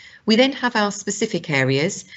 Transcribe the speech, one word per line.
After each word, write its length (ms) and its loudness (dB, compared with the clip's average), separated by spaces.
We 80 4
then 180 4
have 220 -4
our 160 2
specific 580 -6
areas, 560 0